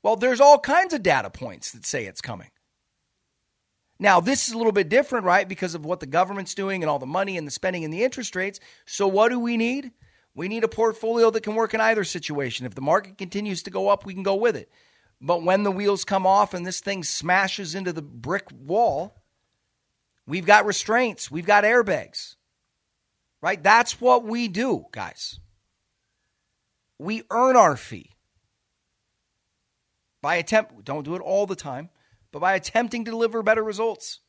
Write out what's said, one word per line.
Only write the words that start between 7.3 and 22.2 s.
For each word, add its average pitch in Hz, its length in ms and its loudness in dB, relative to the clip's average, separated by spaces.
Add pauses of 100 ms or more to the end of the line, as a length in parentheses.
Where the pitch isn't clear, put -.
and 151 100 -8
the 131 40 -12
spending 180 320 -6
and 156 100 -8
the 196 100 -2
interest 254 320 -6
rates. 190 240 -6 (260)
So - 220 -2
what 208 220 4
do 247 100 -2
we 240 180 -2
need? 247 340 -2 (440)
We 165 120 -8
need 226 160 -4
a 220 60 -2
portfolio 226 600 2
that 220 100 -4
can 214 140 -6
work 220 180 0
in 220 80 0
either 220 220 2
situation. 143 600 -6
If 104 100 -10
the 131 60 -10
market 185 360 0
continues 196 460 -8
to 196 80 -12
go 190 180 0
up, 202 160 0
we 196 80 -12
can 190 100 -10
go 196 120 0
with 214 200 0
it. - 140 -12 (500)
But 165 240 -2
when 190 200 2
the 202 80 0
wheels 196 340 -2
come 190 220 0
off 196 260 4
and 175 120 -6
this 185 140 -8
thing 190 240 -6
smashes 180 680 -2
into 185 180 -6
the 156 120 -8
brick 143 480 -8
wall, 175 720 -2 (1040)
we've 165 180 -6
got 208 220 6
restraints, 214 640 -2
we've 165 140 -8
got 208 180 6
airbags, 208 720 0 (1040)